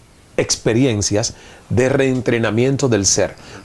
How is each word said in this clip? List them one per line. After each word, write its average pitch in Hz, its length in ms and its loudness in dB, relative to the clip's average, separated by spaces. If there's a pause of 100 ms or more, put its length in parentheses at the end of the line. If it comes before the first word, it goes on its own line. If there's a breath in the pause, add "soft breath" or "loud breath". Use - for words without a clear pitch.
(380)
experiencias 113 960 0 (340 loud breath)
de 127 200 2
reentrenamiento 127 1000 0
del 101 180 2
ser, 92 300 0 (300 loud breath)